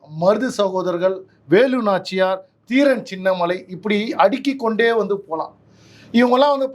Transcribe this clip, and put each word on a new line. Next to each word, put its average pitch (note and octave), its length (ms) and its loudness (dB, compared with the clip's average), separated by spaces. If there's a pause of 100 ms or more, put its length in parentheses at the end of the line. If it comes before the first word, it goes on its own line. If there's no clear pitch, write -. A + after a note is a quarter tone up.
(220)
மருது A3 360 2
சகோதரர்கள், F#3 580 -2 (380)
வேலு B3+ 340 4
நாச்சியார், F#3+ 540 -2 (300)
தீரன் C4 380 2
சின்னமலை, F#3 480 -2 (180)
இப்படி G#3 240 -2 (240)
அடுக்கி C#4 300 0 (100)
கொண்டே A3+ 260 0 (120)
வந்து D#3+ 160 -4 (100)
போலாம். D#3 260 -8 (640)
இவங்கெல்லாம் C4 360 4
வந்து C4+ 200 -2